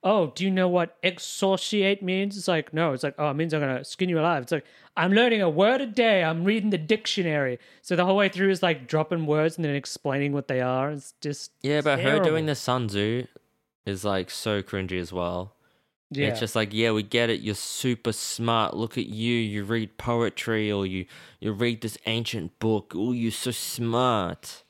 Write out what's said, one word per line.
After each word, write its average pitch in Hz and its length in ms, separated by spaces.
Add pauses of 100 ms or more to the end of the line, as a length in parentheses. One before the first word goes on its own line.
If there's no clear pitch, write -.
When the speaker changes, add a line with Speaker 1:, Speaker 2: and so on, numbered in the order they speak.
Speaker 1:
"Oh, 220 300
do 180 100
you 190 60
know 185 180
what 175 340
exorciate 190 1000
means?" 196 340
It's 190 120
like, 160 260
"No." 160 180
It's 127 100
like, 143 160
"Oh, 151 120
it 135 40
means 156 200
I'm 151 80
gonna 131 200
skin 185 280
you 165 100
alive." 160 220
It's 120 100
like, 151 140 (280)
"I'm 180 200
learning 226 260
a 180 80
word 202 320
a 277 60
day. 214 360
I'm 165 220
reading 214 240
the 196 80
dictionary." 156 800 (220)
So - 160
the 175 80
whole 190 120
way 202 120
through 190 220
is, 185 120
like, 151 260
dropping 160 360
words 151 320
and 170 80
then 143 100
explaining 143 600
what 139 140
they 127 120
are. 131 300
It's 143 320
just - 300 (100)
Speaker 2:
Yeah, 147 180
but 143 200
her - 100
Speaker 1:
terrible. 156 180
Speaker 2:
doing 156 160
the 151 100
Sun 123 340
Tzu 107 360 (640)
is, 98 180
like, 95 260
so 104 320
cringy 92 380
as 87 140
well. 90 400 (560)
Speaker 1:
Yeah. 139 160
Speaker 2:
It's 117 140
just 113 140
like, 107 200
"Yeah, 113 160
we 107 140
get 117 260
it. 107 100
You're 104 140
super - 580
smart. 113 640
Look 113 220
at 113 80
you. 113 280
You 104 300
read 110 320
poetry 113 760
or 101 140
you, 92 220 (320)
you 107 140
read 117 280
this 110 240
ancient 113 540
book. 110 360
Oh, 110 180
you're 117 200
so - 180
smart." 117 1200